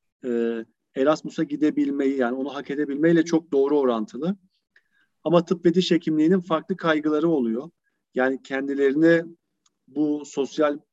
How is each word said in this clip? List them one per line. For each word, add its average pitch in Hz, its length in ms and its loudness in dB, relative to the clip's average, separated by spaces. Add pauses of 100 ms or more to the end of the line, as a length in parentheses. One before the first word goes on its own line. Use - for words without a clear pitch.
(240)
e, 117 400 -4 (300)
Erasmus'a 151 480 -2
gidebilmeyi 143 720 -2
yani 127 200 0
onu 135 180 -6
hak 139 160 -10
edebilmeyle 151 540 0
çok 165 280 -2
doğru 139 260 2
orantılı. 127 580 -2 (880)
Ama 170 200 4
tıp 175 220 -2
ve 165 80 4
diş 180 160 2
hekimliğinin 160 500 2
farklı 175 360 -4
kaygıları 156 520 0
oluyor. 135 420 -2 (440)
Yani 127 280 0
kendilerini 139 840 2 (640)
bu 147 380 -2
sosyal 147 520 -2 (140)